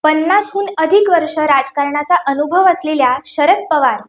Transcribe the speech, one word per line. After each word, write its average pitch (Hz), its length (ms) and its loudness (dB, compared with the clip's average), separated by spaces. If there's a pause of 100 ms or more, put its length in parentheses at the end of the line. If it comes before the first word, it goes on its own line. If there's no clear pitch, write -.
पन्नासहून 370 600 0 (120)
अधिक 381 320 2
वर्ष 320 300 0
राजकारणाचा 285 760 0 (100)
अनुभव 302 400 0
असलेल्या 302 600 0
शरद 330 460 0
पवार 269 380 0